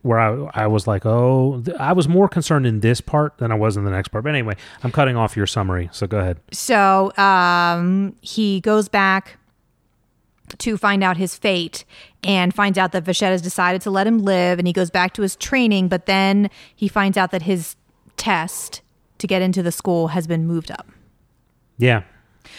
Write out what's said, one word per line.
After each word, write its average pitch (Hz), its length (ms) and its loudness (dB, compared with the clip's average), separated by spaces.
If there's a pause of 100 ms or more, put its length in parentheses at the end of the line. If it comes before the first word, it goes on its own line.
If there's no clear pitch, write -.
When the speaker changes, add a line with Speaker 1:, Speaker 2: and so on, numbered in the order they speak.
Speaker 1:
where 117 180 0
I, 120 340 -2
I 107 140 -2
was 107 180 0
like, 101 180 -2
"Oh," 123 600 2
th-, 185 160 -6
I 170 140 0
was 175 120 2
more 185 220 4
concerned 151 360 0
in 113 140 2
this 113 220 2
part 151 380 -2
than 117 120 -2
I 110 60 0
was 107 200 0
in 104 60 -4
the 101 80 -2
next 95 200 -4
part. 107 120 -4
But 147 140 -2
anyway, 110 180 -2 (300)
I'm 120 80 -2
cutting 131 240 2
off 113 200 0
your 101 120 0
summary, 90 420 -2
so - 160 -6
go 104 140 -2
ahead. 92 180 -2 (140)
Speaker 2:
So, 196 680 2
um, 180 1000 2
he 202 400 -2
goes 214 280 2
back 190 480 -2 (1200)
to 220 180 -2
find 196 260 2
out 185 140 2
his 180 180 -4
fate 175 520 -4 (360)
and 180 320 2
finds 202 220 0
out 185 160 0
that 180 100 -2
Vachette 185 300 0
has 180 80 0
decided 180 400 -2
to 202 100 -6
let 196 160 0
him 226 120 2
live, 180 400 2
and 180 100 0
he 170 60 0
goes 180 160 0
back 180 240 0
to 214 80 -4
his 190 140 -4
training, 214 520 0
but 175 160 -2
then 196 440 2 (280)
he 208 100 -4
finds 196 300 0
out 185 140 2
that 180 120 -4
his 175 340 -4 (420)
test - 640 -4 (360)
to - 80 -8
get 190 140 0
into 185 220 0
the 170 100 -2
school 170 360 -2
has 160 180 -4
been 165 200 -2
moved 165 240 -4
up. - 160 -14 (920)
Speaker 1:
Yeah. 117 240 4 (560)